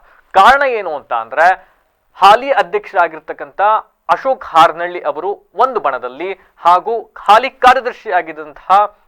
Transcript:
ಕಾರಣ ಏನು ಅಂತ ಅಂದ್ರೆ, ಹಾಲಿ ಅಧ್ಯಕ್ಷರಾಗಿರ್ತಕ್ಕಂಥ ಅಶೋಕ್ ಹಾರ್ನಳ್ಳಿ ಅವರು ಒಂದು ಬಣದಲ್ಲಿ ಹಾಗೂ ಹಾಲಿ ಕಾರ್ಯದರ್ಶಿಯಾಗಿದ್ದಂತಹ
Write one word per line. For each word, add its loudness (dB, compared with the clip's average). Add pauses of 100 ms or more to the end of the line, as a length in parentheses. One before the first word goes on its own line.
(320)
ಕಾರಣ 4
ಏನು -4
ಅಂತ -10
ಅಂದ್ರೆ, 0 (480)
ಹಾಲಿ 4
ಅಧ್ಯಕ್ಷರಾಗಿರ್ತಕ್ಕಂಥ -6 (480)
ಅಶೋಕ್ -2
ಹಾರ್ನಳ್ಳಿ 0
ಅವರು -8
ಒಂದು -2
ಬಣದಲ್ಲಿ -8 (160)
ಹಾಗೂ -2
ಹಾಲಿ 2
ಕಾರ್ಯದರ್ಶಿಯಾಗಿದ್ದಂತಹ -2 (100)